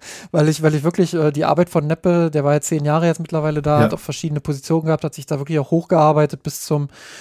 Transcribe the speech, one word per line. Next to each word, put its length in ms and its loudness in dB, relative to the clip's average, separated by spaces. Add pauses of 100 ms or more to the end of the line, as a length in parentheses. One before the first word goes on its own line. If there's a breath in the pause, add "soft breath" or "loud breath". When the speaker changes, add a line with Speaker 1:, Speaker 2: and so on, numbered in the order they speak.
(320 loud breath)
Speaker 1:
weil 160 4
ich, 140 -2
weil 120 2
ich 80 0
wirklich, 320 0
äh, 160 2
die 140 -2
Arbeit 260 2
von 160 0
Neppe, 460 0
der 120 0
war 100 2
ja 60 2
zehn 240 -2
Jahre 220 2
jetzt 140 0
mittlerweile 420 -2
da, 160 2
Speaker 2:
Ja. 60 6
Speaker 1:
hat 100 0
auch 60 -8
verschiedene 400 -6
Positionen 460 -2
gehabt, 180 0
hat 100 -6
sich 120 -18
da 120 -4
wirklich 220 -2
auch 100 -4
hochgearbeitet 720 2
bis 200 -10
zum, 260 -2 (320 loud breath)